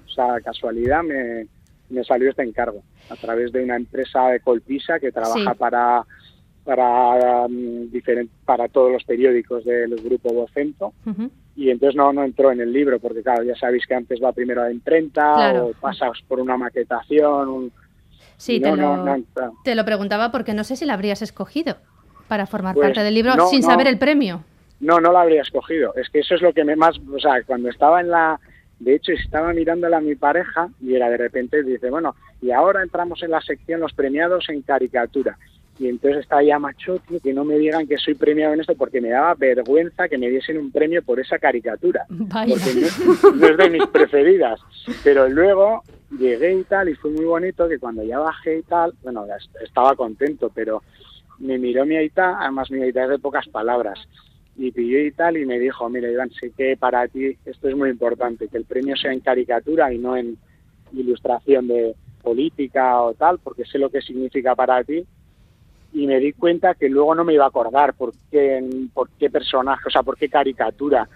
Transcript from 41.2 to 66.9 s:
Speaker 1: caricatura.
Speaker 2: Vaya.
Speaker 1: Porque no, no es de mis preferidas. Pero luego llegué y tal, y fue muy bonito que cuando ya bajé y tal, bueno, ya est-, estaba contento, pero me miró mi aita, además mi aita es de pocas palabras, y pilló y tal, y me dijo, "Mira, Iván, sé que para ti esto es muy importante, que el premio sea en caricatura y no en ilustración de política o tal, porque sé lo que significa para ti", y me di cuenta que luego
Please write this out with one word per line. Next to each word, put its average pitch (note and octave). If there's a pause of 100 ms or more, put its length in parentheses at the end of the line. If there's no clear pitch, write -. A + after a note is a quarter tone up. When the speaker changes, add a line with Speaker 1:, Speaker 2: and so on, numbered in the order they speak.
Speaker 1:
caricatura. A#2+
Speaker 2:
Vaya. A3
Speaker 1:
Porque F#3
no, E4+
no D4+
es D#4
de F#3+
mis E4+
preferidas. C#3+ (440)
Pero C3+
luego G3 (340)
llegué B2+
y F#3
tal, G3
y C#3+
fue D3+
muy D#3
bonito E3+
que D#3
cuando A2+
ya A2+
bajé D#3+
y D#3+
tal, E3+ (100)
bueno, A2+
ya G#2
est-, -
estaba C3
contento, B2+
pero A2 (580)
me C3
miró B2+
mi D#3
aita, F3+
además C3+
mi C3+
aita B2+
es B2+
de C#3
pocas C#3+
palabras, A2 (600)
y B2+
pilló A#2+
y D3
tal, E3
y D3
me B2
dijo, B2
"Mira, A#2+
Iván, B2
sé B2
que C3
para B2
ti C3+
esto C3+
es C3+
muy C#3
importante, A#2
que A#2+
el A2+
premio C3+
sea C#3
en C3
caricatura B2+
y A#2
no B2
en A#2 (560)
ilustración B2
de A#2 (260)
política C3
o A#2
tal, F3
porque -
sé -
lo C3+
que C#3
significa B2+
para B2+
ti", D#3+ (880)
y D3
me C3+
di C#3+
cuenta F3
que C#3+
luego D3